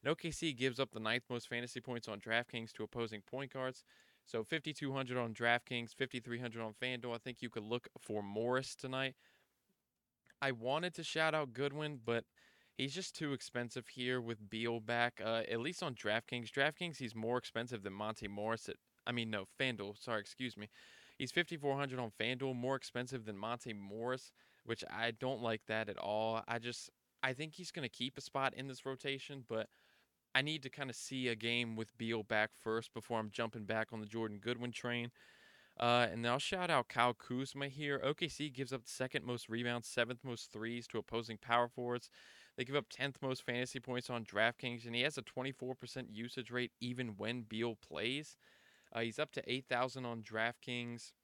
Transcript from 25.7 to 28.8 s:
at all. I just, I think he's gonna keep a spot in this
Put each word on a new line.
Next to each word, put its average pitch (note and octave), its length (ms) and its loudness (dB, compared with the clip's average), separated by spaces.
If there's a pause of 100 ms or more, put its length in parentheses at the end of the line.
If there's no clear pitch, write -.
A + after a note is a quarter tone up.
at G2+ 120 -6
all. A2 480 2
I A#2 100 0
just, A#2 320 -6 (320)
I C3 120 6
think D3+ 200 -6
he's F3+ 180 -10
gonna C3+ 180 -2
keep - 280 -4
a C#3 40 -6
spot C3+ 340 2
in C3+ 120 -6
this C3 180 -8